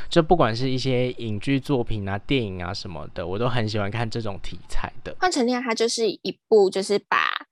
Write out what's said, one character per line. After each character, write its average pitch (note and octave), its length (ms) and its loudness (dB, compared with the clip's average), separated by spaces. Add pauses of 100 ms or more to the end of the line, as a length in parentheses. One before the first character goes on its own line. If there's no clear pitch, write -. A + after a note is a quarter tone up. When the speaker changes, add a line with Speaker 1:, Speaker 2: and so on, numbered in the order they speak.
Speaker 1:
就 E3+ 140 6
不 D#3+ 120 4
管 A#2 220 4
是 B2+ 140 0
一 C3 80 0
些 B2+ 340 0
影 G#2+ 260 -6
剧 C#3 220 0
作 B2+ 240 0
品 G2+ 240 -2
啊、 G2 120 -2
电 C3+ 220 0
影 F#2 220 -6
啊 F2+ 80 -6
什 G2 160 -8
么 D2+ 240 -10
的， F2+ 140 -6
我 F#2 120 -4
都 A#2+ 80 0
很 A#2+ 220 2
喜 G#2+ 100 -2
欢 G2 120 0
看 A2+ 180 -4
这 A2 140 -6
种 G2 200 -6
题 - 240 -4
材 - 240 2 (140)
的。 - 160 -8
Speaker 2:
换 F#4 100 2
乘 C#4+ 140 0
恋 B3 140 0
爱 B3 40 -6
它 A#3 120 -2
就 A3+ 120 2
是 A#3 220 0
一 - 300 -6 (100)
部 G3+ 220 6
就 F#3+ 120 -2
是 G3+ 180 0
把 - 280 2 (240)